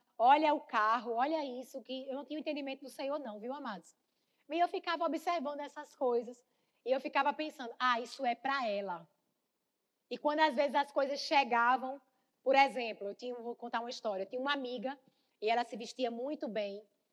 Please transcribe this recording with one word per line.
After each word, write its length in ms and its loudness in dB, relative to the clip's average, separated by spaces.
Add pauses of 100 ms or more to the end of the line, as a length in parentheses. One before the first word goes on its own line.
(220)
Olha 320 8
o 60 2
carro, 540 0
olha 320 0
isso, 360 -10
que 280 -8
eu 40 -6
não 120 -8
tinha 120 -8
o 40 -6
entendimento 400 -6
do 80 -16
Senhor 300 -4
não, 200 -10
viu, 140 -8
amados? 420 -10 (540)
E 100 0
eu 80 4
ficava 380 -2
observando 560 -2
essas 340 -12
coisas, 420 0 (480)
e 60 -2
eu 80 4
ficava 320 2
pensando, 480 -8
"Ah, 220 2
isso 240 -8
é 100 0
pra 320 -2
ela." 400 -4 (1040)
E 60 -4
quando 240 2
às 140 6
vezes 200 2
as 160 2
coisas 300 0
chegavam, 800 2 (420)
por 100 4
exemplo, 540 4
eu 80 -8
tinha, 200 -8
vou 200 -8
contar 240 -6
uma 100 -6
história, 340 -4
eu 40 -6
tinha 140 -6
uma 100 -2
amiga, 480 -4 (420)
e 80 0
ela 140 2
se 140 -8
vestia 340 -4
muito 380 -6
bem, 360 -6 (280)